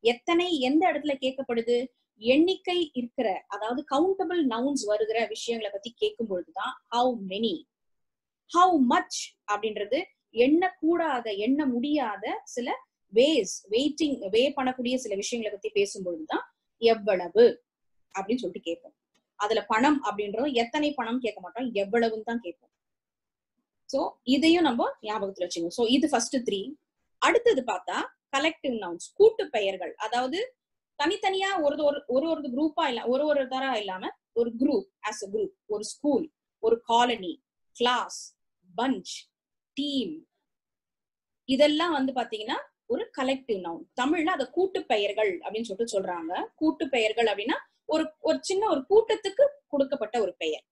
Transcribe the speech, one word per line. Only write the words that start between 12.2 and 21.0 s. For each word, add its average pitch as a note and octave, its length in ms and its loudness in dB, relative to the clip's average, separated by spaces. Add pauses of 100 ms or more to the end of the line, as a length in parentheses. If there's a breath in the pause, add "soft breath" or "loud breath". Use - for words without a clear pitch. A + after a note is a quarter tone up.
சில B3+ 140 -6 (460)
ways, B3 420 4 (180)
waiting, C#4+ 440 0 (180)
weigh A#3+ 80 4 (140)
பண்ணக்கூடிய B3+ 460 -2
சில G3+ 180 -6
விஷயங்களை A3 340 -6
பத்தி G#3 220 -10
பேசும் G3 300 -2
பொழுதுதான் - 380 -6 (480)
எவ்வளவு G3+ 520 4 (680)
அப்படின்னு G#3+ 280 -4
சொல்லிட்டு F3 260 -8
கேட்போம். - 260 -10 (480)
அதுல G#3+ 180 0 (120)
பணம் C4+ 360 4
அப்படின்றோம், G#3 420 -4 (120)
எத்தனை D4 360 -2
பணம் A#3+ 260 -4